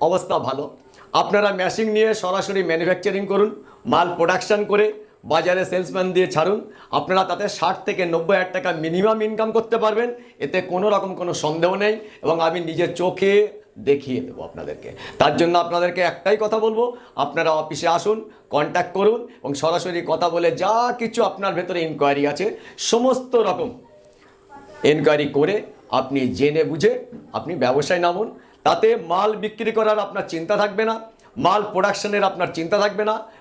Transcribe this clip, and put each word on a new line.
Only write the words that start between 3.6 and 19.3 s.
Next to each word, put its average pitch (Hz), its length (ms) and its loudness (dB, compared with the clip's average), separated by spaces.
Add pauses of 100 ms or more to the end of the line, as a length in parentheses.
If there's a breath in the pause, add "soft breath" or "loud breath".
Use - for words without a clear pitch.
মাল 165 300 2
প্রোডাকশন 185 480 2
করে 208 380 2 (300 loud breath)
বাজারে 180 380 2
সেলসম্যান 185 460 -2
দিয়ে 180 180 4
ছাড়ুন, 185 260 2 (380 loud breath)
আপনারা 185 320 2
তাতে 175 140 -2 (140)
ষাট 175 180 0 (100)
থেকে 185 160 0 (120)
নব্বই 170 240 2
হাজার 185 180 -2
টাকা 185 140 -2 (140)
মিনিমাম 196 420 2
ইনকাম 220 300 -2
করতে 226 280 0
পারবেন, 220 240 2 (360 loud breath)
এতে 143 140 -2 (140)
কোনো 185 220 0
রকম 190 160 0 (100)
কোনো 175 120 -4 (100)
সন্দেহ 165 280 0 (140)
নেই 214 100 2 (300 loud breath)
এবং 165 120 2 (100)
আমি 170 120 0 (100)
নিজের 160 220 0 (100)
চোখে 185 320 2 (560)
দেখিয়ে 123 380 0
দেবো - 220 -14
আপনাদেরকে। 76 420 -12 (300 loud breath)
তার - 200 4
জন্য 170 140 4 (100)
আপনাদেরকে 175 360 0 (100)
একটাই 196 340 0
কথা 214 200 0
বলবো, 226 200 0 (400 loud breath)
আপনারা 160 260 0 (100)
অফিসে 147 360 -4
আসুন, 202 220 0 (360 loud breath)
কন্ট্যাক্ট 165 440 0
করুন 220 220 4 (200 loud breath)